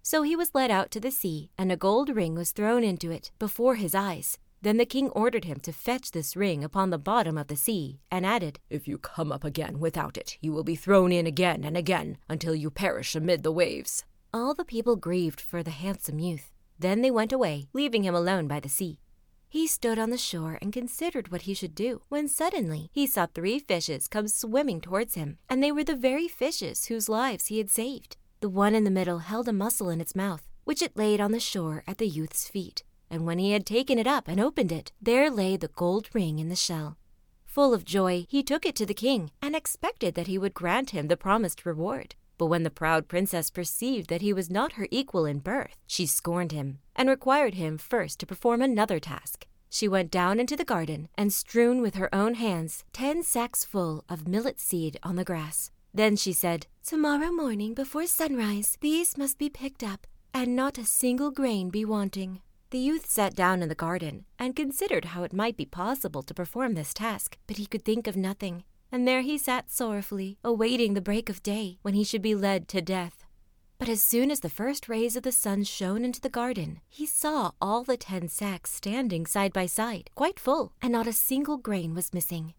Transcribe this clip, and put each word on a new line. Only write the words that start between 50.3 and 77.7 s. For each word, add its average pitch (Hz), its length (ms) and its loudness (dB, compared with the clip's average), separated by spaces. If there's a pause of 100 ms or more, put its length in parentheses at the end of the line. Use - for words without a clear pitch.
into 254 200 0
the 349 80 -2
garden, 160 500 -2
and 202 160 2
strewn 240 500 4
with 202 140 0
her 190 180 0
own 214 200 4
hands 185 580 -2
ten 302 320 -2
sacks 240 400 0
full 165 460 -2
of 160 180 -6
millet 208 320 0
seed 160 420 -2
on 175 140 -4
the 185 80 -2
grass. 160 480 -4 (220)
Then 208 240 4
she 190 160 0
said, 170 340 0 (160)
"Tomorrow 302 480 2
morning 226 420 -2
before 285 320 -4
sunrise, 220 760 0
these 320 360 2
must 277 200 -2
be 285 120 -2
picked 269 320 -10
up, 202 240 -6 (280)
and 247 240 0
not 269 200 0
a 240 60 -8
single 254 480 2
grain 220 380 0
be 214 160 -2
wanting." 196 560 -2 (280)
The 254 100 -2
youth 302 300 0
sat 202 240 2
down 185 300 2
in 156 60 -2
the 156 60 -2
garden, 165 500 -4 (120)
and 254 200 -4
considered 277 480 0
how 175 180 -6
it - 80 -6
might 208 240 0
be - 100 -6
possible 175 580 -4
to - 100 -12
perform 233 400 -2
this 156 200 -4
task, 214 440 -4 (100)
but 208 80 -8
he 208 100 -6
could - 200 -6
think 226 220 0
of 190 100 -2
nothing. 185 480 -4 (260)
And 247 140 0
there 254 180 4
he 294 140 0
sat 254 340 -2
sorrowfully, 202 720 -4
awaiting 233 520 4
the 202 80 2
break 202 260 0
of 185 160 -6
day, 202 380 -4
when 196 140 0
he 208 80 4
should 208 180 -2
be 214 140 2
led 196 340 0
to 190 120 0
death. 175 440 -6 (520)
But 233 120 -4
as 220 120 2
soon 254 300 4
as 285 80 -2
the 170 100 -4
first 269 380 -4
rays 233 300 0
of 247 60 -6
the 254 100 -2
sun 202 300 2
shone 196 420 -2
into 247 160 -4
the 262 80 -2
garden, 202 580 -4
he 294 180 -8
saw 302 540 0
all 214 240 0